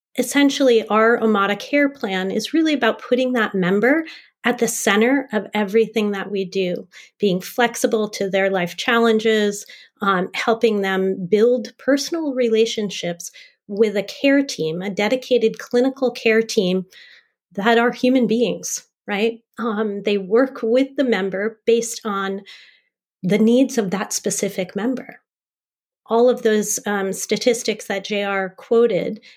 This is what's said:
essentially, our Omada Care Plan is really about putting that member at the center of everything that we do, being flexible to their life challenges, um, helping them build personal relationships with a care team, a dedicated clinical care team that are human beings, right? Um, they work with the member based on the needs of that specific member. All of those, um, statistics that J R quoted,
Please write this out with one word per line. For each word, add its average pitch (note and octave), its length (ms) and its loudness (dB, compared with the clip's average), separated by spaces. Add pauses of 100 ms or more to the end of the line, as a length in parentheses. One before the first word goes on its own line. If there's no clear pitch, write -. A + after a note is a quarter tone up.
(160)
essentially, C4 680 0
our A3 320 2
Omada G3+ 400 0
Care C#4+ 300 0
Plan F#3+ 420 -6
is G#3+ 240 -4
really D#4+ 180 2
about A3+ 300 0
putting B3+ 300 0
that A3 220 -2
member G3+ 500 2 (400)
at A#3 140 0
the A3+ 100 0
center A3+ 640 2
of G#3 200 -4
everything G#3+ 600 0
that F#3+ 180 -8
we G3 140 -4
do, F#3 420 -4 (320)
being F#3 220 2
flexible A3+ 680 0
to G3 200 -4
their F#3+ 180 2
life F3 280 -2
challenges, A3 920 2 (340)
um, F#3+ 320 0
helping A3 500 0
them F#3+ 460 -2
build A3 500 2
personal C#4+ 540 -2
relationships A3 1000 -2 (340)
with G3+ 300 0
a G3 80 0
care C#4 400 2
team, E3 360 -4
a G3 80 -6
dedicated A3 680 0
clinical B3+ 540 0
care A3+ 300 2
team F#3 440 0 (640)
that A3+ 260 2
are A#3 140 2
human B3 380 2
beings, F#3+ 580 -2 (220)
right? A3 320 -2 (180)
Um, G#3 460 -4
they G#3 140 2
work A3+ 440 0
with C4 320 2
the D4 80 -2
member G3+ 640 -2
based A#3 380 0
on G3 380 -4 (840)
the F#3 140 2
needs A#3 380 4
of G3 140 -2
that G3 220 -4
specific G3 640 -4
member. A#3 440 -6 (840)
All A#3 240 4
of - 120 -2
those, G#3+ 440 0
um, G3 260 -2
statistics G#3+ 720 -2
that G3 180 -4
J G3+ 180 -4
R G3 280 -2
quoted, A3 680 0 (160)